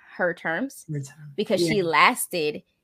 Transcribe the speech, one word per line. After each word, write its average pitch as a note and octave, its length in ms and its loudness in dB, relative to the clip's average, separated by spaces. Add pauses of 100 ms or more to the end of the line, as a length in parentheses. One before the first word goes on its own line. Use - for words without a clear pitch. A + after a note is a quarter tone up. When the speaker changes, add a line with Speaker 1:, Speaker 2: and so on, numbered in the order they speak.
(160)
Speaker 1:
her F3 180 -2
terms F3+ 580 -6
Speaker 2:
Her D3 80 -6
terms. C3+ 140 -12 (220)
Speaker 1:
because G3+ 240 0
she F3 180 2
Speaker 2:
Yeah. F#3+ 60 2
Speaker 1:
lasted E3 800 2 (200)